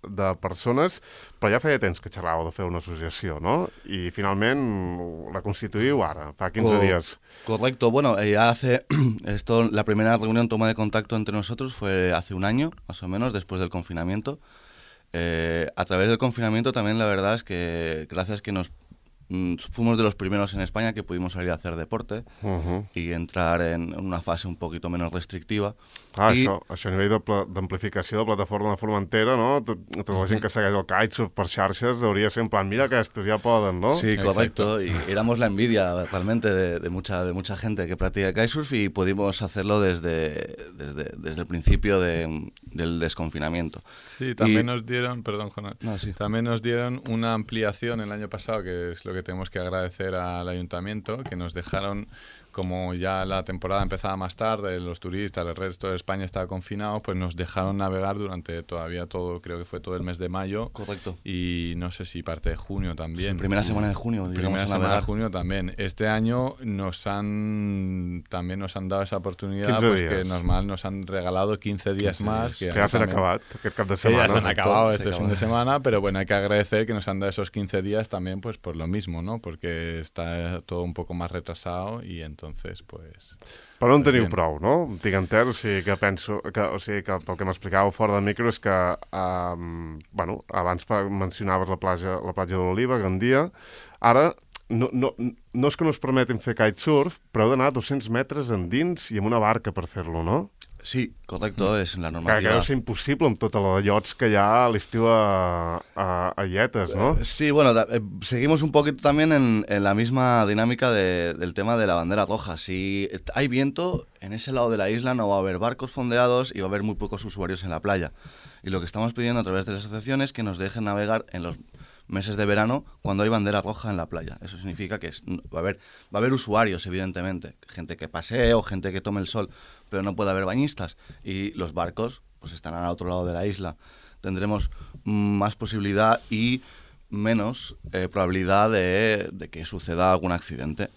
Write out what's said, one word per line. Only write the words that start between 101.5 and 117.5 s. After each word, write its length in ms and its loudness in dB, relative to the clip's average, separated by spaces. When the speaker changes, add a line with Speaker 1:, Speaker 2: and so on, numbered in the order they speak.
Speaker 1:
Mm. 80 2
Speaker 2:
es 160 -4
la 120 -4
Speaker 1:
Que, 60 -6
que 60 -4
Speaker 2:
normativa. 320 4
Speaker 1:
deu 80 4
ser 140 2
impossible 520 0
amb 120 2
tota 200 0
la 200 4
de 80 2
llots 260 2
que 160 2
hi 60 6
ha 300 8
a 40 6
l'estiu 380 2
a, 720 4
a, 400 0
a 100 -2
Illetes, 480 0
no? 260 4
Speaker 2:
Eh, 60 0
sí, 260 2
bueno, 220 8
da-, 160 6
eh, 120 2
seguimos 400 4
un 100 2
poquito 300 4
también 300 6
en, 380 6
en 140 2
la 120 6
misma 500 4
dinámica 460 2
de, 440 2
del 180 -4
tema 240 0
de 100 4
la 80 4
bandera 300 2
roja. 320 -4
Si 540 -2
est-, 220 -10
hay 140 0
viento, 600 -2
en 140 -12
ese 180 -6
lado 180 2
de 80 2
la 120 2
isla 260 0
no 140 0
va 80 4
a 20 4
haber 180 0
barcos 340 -4
fondeados 600 2
y 60 -8
va 60 -2
a 40 -2
haber 140 -2
muy 120 -2
pocos 300 -6
usuarios 380 -6